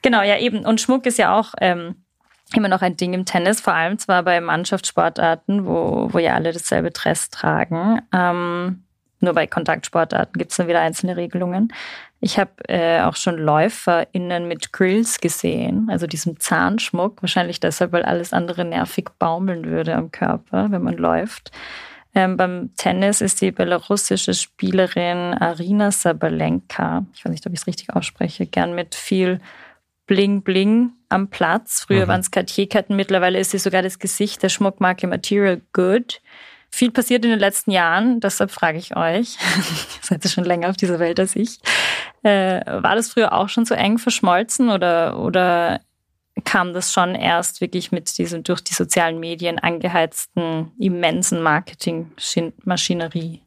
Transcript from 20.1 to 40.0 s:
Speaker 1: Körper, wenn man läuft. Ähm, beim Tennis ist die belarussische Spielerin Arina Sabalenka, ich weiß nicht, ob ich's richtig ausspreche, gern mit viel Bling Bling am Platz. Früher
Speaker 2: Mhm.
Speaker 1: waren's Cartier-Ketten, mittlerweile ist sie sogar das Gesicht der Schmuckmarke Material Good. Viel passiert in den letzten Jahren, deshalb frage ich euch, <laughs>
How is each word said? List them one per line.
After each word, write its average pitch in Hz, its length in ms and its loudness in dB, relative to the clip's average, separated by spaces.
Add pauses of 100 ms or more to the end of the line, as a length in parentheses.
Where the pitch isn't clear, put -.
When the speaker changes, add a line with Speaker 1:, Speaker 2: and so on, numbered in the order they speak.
Speaker 1:
Körper, 190 600 -2
wenn 180 120 -2
man 170 120 -2
läuft. 170 560 -2 (640)
Ähm, 185 220 4
beim 180 400 -2
Tennis 190 420 2
ist - 220 0
die 190 100 2
belarussische 185 800 0
Spielerin 175 1000 0
Arina 185 580 0
Sabalenka, 165 1200 -2
ich - 120 -18
weiß 170 60 -2
nicht, 160 140 -8
ob 185 80 -6
ich's - 140 -8
richtig - 260 -8
ausspreche, 175 520 -4
gern 175 280 -2
mit 175 220 -6
viel 185 460 0 (640)
Bling 202 380 2
Bling 214 500 4 (160)
am 196 200 0
Platz. - 560 -2
Früher 190 200 4
Speaker 2:
Mhm. 185 40 -2
Speaker 1:
waren's 185 220 0
Cartier-Ketten, 196 640 0
mittlerweile 185 440 2
ist 190 120 0
sie 202 60 -2
sogar 185 240 2
das 185 180 -4
Gesicht - 440 -2
der 190 60 2
Schmuckmarke 185 580 0
Material 190 520 0 (140)
Good. 190 480 2 (480)
Viel 247 220 2
passiert 240 320 2
in 233 80 4
den 220 80 2
letzten 196 300 2
Jahren, 190 500 4
deshalb 196 300 0
frage 160 300 0
ich - 160 -10
euch, 170 420 0 (320)
<laughs> - 320 -8